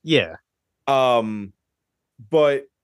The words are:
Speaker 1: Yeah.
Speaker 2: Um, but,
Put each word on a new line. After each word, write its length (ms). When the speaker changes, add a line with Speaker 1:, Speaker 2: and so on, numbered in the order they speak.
Speaker 1:
Yeah. 320
Speaker 2:
Um, 680
but, 340